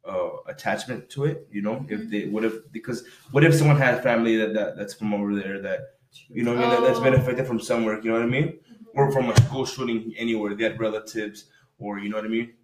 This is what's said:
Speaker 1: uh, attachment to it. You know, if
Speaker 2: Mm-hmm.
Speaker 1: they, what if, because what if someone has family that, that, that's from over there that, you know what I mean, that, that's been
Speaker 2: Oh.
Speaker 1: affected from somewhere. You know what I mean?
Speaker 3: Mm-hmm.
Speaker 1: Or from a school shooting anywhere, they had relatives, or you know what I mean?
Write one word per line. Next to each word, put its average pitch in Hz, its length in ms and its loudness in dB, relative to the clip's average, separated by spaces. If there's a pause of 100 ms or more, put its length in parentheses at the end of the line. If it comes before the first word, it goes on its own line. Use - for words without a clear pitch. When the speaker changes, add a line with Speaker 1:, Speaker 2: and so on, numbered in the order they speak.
(100)
Speaker 1:
uh, 90 200 -2 (160)
attachment 110 640 -6
to 139 140 -4
it. 165 260 -2
You 101 120 -6
know, 110 260 -4
if 107 120 -6
Speaker 2:
Mm-hmm. 110 100 -10
Speaker 1:
they, 104 160 -4
what 107 180 -2
if, 110 280 -4
because 117 320 -8 (260)
what 143 140 6
if 147 100 8
someone 147 240 6
has 123 240 2
family 117 340 4
that, 104 180 0
that, 92 220 -2
that's 101 180 -10
from 104 200 -4
over 101 200 -2
there 98 280 -6
that, - 340 -8 (320)
you 113 140 -6
know 120 120 0
what 123 100 2
I 120 60 2
mean, 120 120 4
that, 127 40 4
that's 123 140 4
been 131 140 4
Speaker 2:
Oh. 127 40 8
Speaker 1:
affected 127 280 0
from 117 140 -2
somewhere. 110 400 0
You 113 100 -2
know 113 80 2
what 117 40 0
I 117 40 0
mean? 131 220 2
Speaker 3:
Mm-hmm. - 360 -16 (140)
Speaker 1:
Or 139 140 4
from 123 180 0
a 107 120 4
school 135 220 0
shooting 113 540 -6
anywhere, 107 360 -2
they 110 100 -4
had 107 140 -2
relatives, 107 680 -6 (320)
or 104 200 -8
you 101 120 -8
know 107 60 -6
what 107 100 -6
I - 20 -6
mean? 113 240 -4 (120)